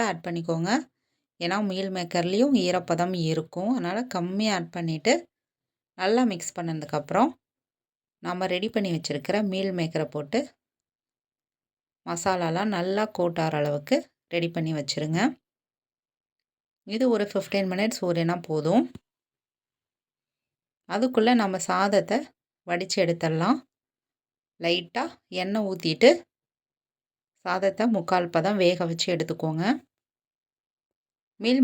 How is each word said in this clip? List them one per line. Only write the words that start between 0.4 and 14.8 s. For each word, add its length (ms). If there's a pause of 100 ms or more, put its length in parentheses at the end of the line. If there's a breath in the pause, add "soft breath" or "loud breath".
ஏன்னா 140 (140)
மீல் 240
மேக்கர்லேயும் 680
ஈரப்பதம் 540 (160)
இருக்கும், 420
அதனால 320 (100)
கம்மியா 440
ஆட் 180
பண்ணிட்டு 360 (880)
நல்லா 300
மிக்ஸ் 280
பண்ணதுக்கப்புறம் 720 (960)
நம்ம 280
ரெடி 220
பண்ணி 180
வச்சிருக்கிற 400 (160)
மீல் 300
மேக்கரை 340
போட்டு 260 (1700)
மசாலாலாம் 680
நல்லா 280 (140)
கோட் 260
ஆகிற 160
அளவுக்கு 360 (360)
ரெடி 240
பண்ணி 240